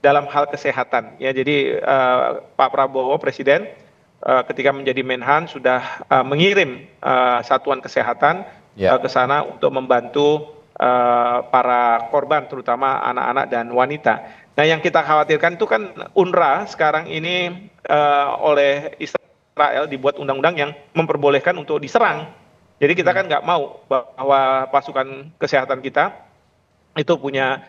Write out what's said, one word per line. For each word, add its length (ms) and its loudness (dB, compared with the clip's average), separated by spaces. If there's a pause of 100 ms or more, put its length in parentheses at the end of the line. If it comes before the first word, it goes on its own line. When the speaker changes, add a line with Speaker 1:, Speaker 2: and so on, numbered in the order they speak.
Speaker 1:
dalam 300 2
hal 160 0
kesehatan. 720 -4
Ya, 160 -2
jadi, 480 0
eh, 460 2 (260)
Pak 160 2
Prabowo, 480 0
Presiden, 480 0 (560)
eh, 240 2
ketika 240 0
menjadi 320 -2
Menhan 480 -2
sudah, 320 0 (240)
eh, 180 2
mengirim, 640 0
eh, 560 0
satuan 400 -2
kesehatan, 640 0 (320)
Speaker 2:
Ya. 160 4
Speaker 1:
eh, 80 2
ke 80 -4
sana 320 0
untuk 320 0
membantu, 840 0 (240)
eh, 580 2 (140)
para 560 2
korban, 400 0
terutama 560 -2
anak-anak 480 -2
dan 160 -4
wanita. 460 0 (420)
Nah, 100 2
yang 140 2
kita 240 2
khawatirkan 520 2
itu 120 0
kan 240 -2 (200)
unrwa 560 2
sekarang 400 -2
ini, 600 -6 (180)
eh, 420 2 (160)
oleh 560 2
Israel 880 -4
dibuat 320 -2
undang-undang 360 0
yang 140 -4 (220)
memperbolehkan 640 0
untuk 240 -4
diserang. 480 -2 (520)
Jadi 120 4
kita 200 2
Speaker 2:
Hmm. 40 0
Speaker 1:
kan 120 -2
nggak 160 -2
mau 440 -2
bahwa 800 0
pasukan 720 -4
kesehatan 400 -2
kita 320 -2 (840)
itu 200 0
punya 520 -4